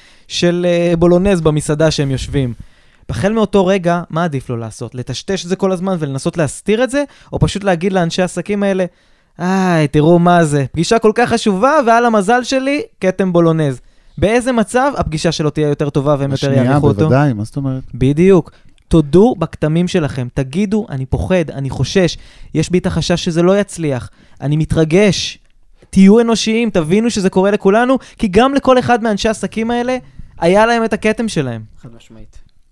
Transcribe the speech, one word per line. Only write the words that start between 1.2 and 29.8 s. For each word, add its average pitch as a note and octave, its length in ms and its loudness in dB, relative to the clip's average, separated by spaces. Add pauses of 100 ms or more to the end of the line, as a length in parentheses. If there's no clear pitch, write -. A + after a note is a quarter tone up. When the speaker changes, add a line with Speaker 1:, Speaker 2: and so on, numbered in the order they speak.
Speaker 1:
במסעדה D#3 500 0
שהם C#3 200 -2
יושבים. B2+ 440 -4 (540)
החל F#3+ 240 -2
מאותו G3+ 340 2
רגע, F3 440 0
מה E3 140 -2
עדיף C#3 260 -6
לו A#2+ 60 -4
לעשות? A2+ 380 -12
לטשטש C3 500 -8
את F3 40 -12
זה F#3 80 -2
כל F#3+ 160 0
הזמן F#3 260 -2
ולנסות C#3+ 380 -4
להסתיר G3 480 -2
את A3+ 60 -4
זה? C#4+ 140 -2 (280)
או - 60 -6
פשוט F#3+ 260 -2
להגיד F#3+ 280 0
לאנשי F3+ 300 0
העסקים G3+ 400 -4
האלה, F#3+ 220 0 (540)
"איי, F3+ 500 0
תראו D#3 300 4
מה F3 260 4
זה, C#3+ 280 0
פגישה E3+ 260 0
כל A3 160 4
כך A#3+ 140 2
חשובה, A3 440 0 (140)
ועל A#3 200 4
המזל A3+ 360 2
שלי, C4+ 400 -2 (180)
כתם F#3 320 -2
בולונז." D#3+ 480 2 (380)
באיזה A3+ 340 0
מצב B3 440 0
הפגישה D#3+ 360 -2
שלו D3+ 180 -2
תהיה D3+ 180 -2
יותר C#3+ 220 -2
טובה C#3+ 280 0
והם C#3 120 -4
יותר C#3 160 -4
Speaker 2:
השנייה, C3+ 180 2
Speaker 1:
יעריכו C#3+ 240 2
אותו? G2 120 0
Speaker 2:
בוודאי, C#3+ 320 2
מה G#2 120 -4
זאת - 120 -12
אומרת? C3 260 -6 (120)
Speaker 1:
בדיוק. D3+ 560 2 (420)
תודו E3+ 460 4
בכתמים E3 500 -2
שלכם, C3+ 460 -4
תגידו, F#3+ 560 -2
"אני C3 160 -6
פוחד, E3 440 -2
אני C3+ 200 -8
חושש, - 480 -2 (360)
יש D#3+ 160 -2
בי F3+ 80 0
את F#3 80 -2
החשש E3 380 -2
שזה E3+ 180 0
לא F#3+ 180 4
יצליח, D3 500 -6 (300)
אני D3 160 -2
מתרגש." D#3+ 840 0 (520)
תהיו G3 300 6
אנושיים, A3+ 500 -2
תבינו F#3+ 400 0
שזה F#3+ 200 -2
קורה F#3+ 200 2
לכולנו, A#3 480 2 (200)
כי A3+ 100 -2
גם A#3+ 260 2
לכל C4 240 2
אחד A#3+ 240 0
מאנשי A3 260 -2
העסקים A3 420 -6
האלה, A#3+ 260 -4 (440)